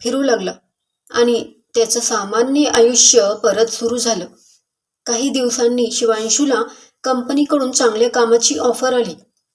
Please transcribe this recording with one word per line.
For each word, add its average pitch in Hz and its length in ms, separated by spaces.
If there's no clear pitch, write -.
फिरू 262 180
लागला 214 320
आणि 240 420
त्याचं 226 240
सामान्य 233 640
आयुष्य 233 720
परत 214 220
सुरू 233 320
झालं. 226 280
काही 240 240
दिवसांनी 247 600
शिवांशूला 226 640
कंपनीकडून 262 680
चांगल्या 233 380
कामाची 233 480
ऑफर 254 360
आली. 214 220